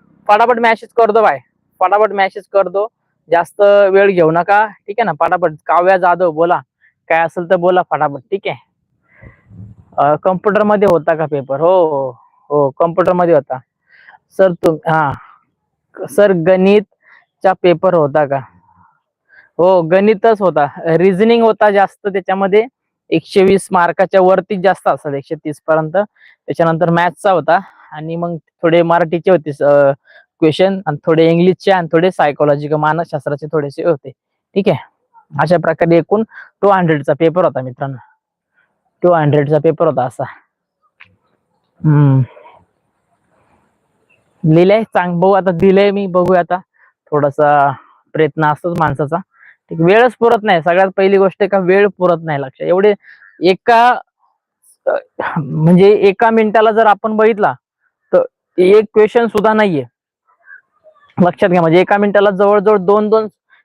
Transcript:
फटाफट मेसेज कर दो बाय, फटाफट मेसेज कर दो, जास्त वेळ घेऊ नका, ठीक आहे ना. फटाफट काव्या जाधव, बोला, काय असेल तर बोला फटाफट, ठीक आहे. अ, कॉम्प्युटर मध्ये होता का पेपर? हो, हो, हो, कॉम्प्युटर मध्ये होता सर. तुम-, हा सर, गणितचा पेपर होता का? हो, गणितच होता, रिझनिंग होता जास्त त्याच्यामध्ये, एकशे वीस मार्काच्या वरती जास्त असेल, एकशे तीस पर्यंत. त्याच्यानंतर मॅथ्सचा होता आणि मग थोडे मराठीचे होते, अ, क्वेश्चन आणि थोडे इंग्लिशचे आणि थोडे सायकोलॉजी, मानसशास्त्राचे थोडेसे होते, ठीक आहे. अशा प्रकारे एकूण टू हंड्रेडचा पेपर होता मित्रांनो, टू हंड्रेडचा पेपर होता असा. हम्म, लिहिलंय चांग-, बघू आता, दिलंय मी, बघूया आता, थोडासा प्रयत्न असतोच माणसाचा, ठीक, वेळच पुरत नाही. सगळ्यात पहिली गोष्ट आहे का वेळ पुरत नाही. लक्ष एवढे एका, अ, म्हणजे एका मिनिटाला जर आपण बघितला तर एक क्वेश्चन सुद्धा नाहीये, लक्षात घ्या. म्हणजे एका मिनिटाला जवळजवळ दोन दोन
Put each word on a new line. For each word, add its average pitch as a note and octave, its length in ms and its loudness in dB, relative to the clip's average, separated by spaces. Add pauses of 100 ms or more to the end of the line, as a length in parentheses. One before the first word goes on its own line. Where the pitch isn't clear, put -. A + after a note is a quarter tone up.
(280)
फटाफट A3+ 300 2
मेसेज A3+ 380 -2
कर A3+ 140 2
दो A3 120 2
बाय, D3 160 2 (420)
फटाफट G3 320 0
मेसेज G3 400 -4
कर G3 160 0
दो, G3 180 -4 (440)
जास्त E3+ 300 -2 (320)
वेळ G3 180 4
घेऊ E3+ 200 2
नका, G3+ 360 0
ठीक G#3 320 -14
आहे A#3 60 0
ना. F3+ 160 -4
फटाफट E3+ 340 -2 (120)
काव्या F3+ 300 2
जाधव, F3 340 0
बोला, D#3+ 300 -2 (480)
काय E3 120 0
असेल E3 300 -6
तर F#3+ 60 0
बोला F3+ 340 0
फटाफट, C#3+ 300 -4 (100)
ठीक G3 160 -8
आहे. D3+ 200 -10 (1300)
अ, C#3+ 240 2
कॉम्प्युटर F#3+ 400 -2
मध्ये G#3 280 0
होता E3 240 0
का D#3 120 -6
पेपर? C#3 340 -6
हो, F3 140 2 (120)
हो, C#3 240 -6 (400)
हो, D3 260 0
कॉम्प्युटर E3+ 360 -2
मध्ये F3 220 0
होता C3 240 -2 (800)
सर. F#3+ 140 2 (100)
तुम-, D#3+ 160 0 (100)
हा D#3 240 0 (960)
सर, G3+ 260 2 (140)
गणितचा F#3+ 1080 -2 (100)
पेपर F3+ 320 0
होता D3+ 320 0
का? C3+ 140 -6 (1200)
हो, F3+ 240 2
गणितच G3+ 580 0
होता, D#3 260 0 (320)
रिझनिंग G3+ 440 2
होता G#3+ 280 2
जास्त G3 360 -2
त्याच्यामध्ये, G3 580 -2 (460)
एकशे F#3 340 -2
वीस G3 280 0
मार्काच्या F3+ 480 0
वरती F#3 420 0
जास्त F#3+ 260 -2
असेल, C#3+ 260 -4
एकशे C#3 200 -10
तीस D3+ 320 -10
पर्यंत. D#3 300 -2
त्याच्यानंतर E3 920 -4
मॅथ्सचा E3+ 420 0
होता D#3+ 260 0 (340)
आणि D#3 240 -12
मग E3+ 200 -8 (260)
थोडे E3+ 200 2
मराठीचे E3+ 480 -2
होते, D#3 200 0 (140)
अ, C#3+ 280 4 (480)
क्वेश्चन F#3 460 0
आणि D3 100 -6 (100)
थोडे D#3+ 240 2
इंग्लिशचे F3 420 0
आणि F3 200 -2
थोडे F3 180 0
सायकोलॉजी, D3 580 -2
मानसशास्त्राचे D3+ 800 -4
थोडेसे D3+ 380 -6
होते, D3+ 260 -4 (460)
ठीक G3 120 -2
आहे. D#3 100 0 (540)
अशा D3+ 300 0
प्रकारे E3 340 0
एकूण G3 260 0 (400)
टू G3 60 2
हंड्रेडचा D#3+ 440 0
पेपर E3 320 0
होता C#3+ 180 -4
मित्रांनो, C3 340 -12 (1080)
टू F3+ 100 4
हंड्रेडचा D3 460 0
पेपर D#3 280 -2
होता C3 180 -2
असा. B2+ 200 -10 (1600)
हम्म, C#3+ 420 2 (2250)
लिहिलंय F#3 400 2
चांग-, F3+ 360 -4
बघू F#3+ 120 2
आता, F#3+ 180 0
दिलंय G3 400 2
मी, G3+ 160 -4
बघूया F3+ 340 0
आता, F3 180 -4 (540)
थोडासा D3 380 0 (640)
प्रयत्न D#3 300 -2
असतोच E3 340 -4
माणसाचा, D3+ 380 -4 (540)
ठीक, E3 100 -6
वेळच G#3+ 380 2
पुरत A#3 240 0
नाही. F#3 200 0
सगळ्यात F3+ 340 0
पहिली G3 220 2
गोष्ट F#3+ 240 -2
आहे G3 60 -2
का G3 100 -2
वेळ F#3+ 280 2 (120)
पुरत F3 240 0
नाही. D3+ 180 -6
लक्ष C3+ 220 -14
एवढे F#3 300 2 (480)
एका, A3+ 480 2 (1000)
अ, - 100 -2 (400)
म्हणजे E3+ 540 2 (180)
एका A3+ 220 0
मिनिटाला A3 400 2
जर A3 160 2
आपण G#3+ 300 0
बघितला G#3+ 360 0 (600)
तर F#3 100 2 (360)
एक G3+ 260 4 (100)
क्वेश्चन G#3+ 320 2
सुद्धा G#3+ 260 0
नाहीये, G3 320 0 (1300)
लक्षात F3+ 300 2
घ्या. F3 120 0
म्हणजे E3 200 4
एका F#3+ 160 0
मिनिटाला G3+ 340 0
जवळजवळ G3+ 480 2
दोन G#3 300 0
दोन A3 180 0 (380)